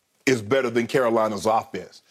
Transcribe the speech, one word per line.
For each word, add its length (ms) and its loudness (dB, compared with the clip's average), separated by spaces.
is 160 2
better 260 0
than 200 -2
Carolina's 580 0
offense. 640 -4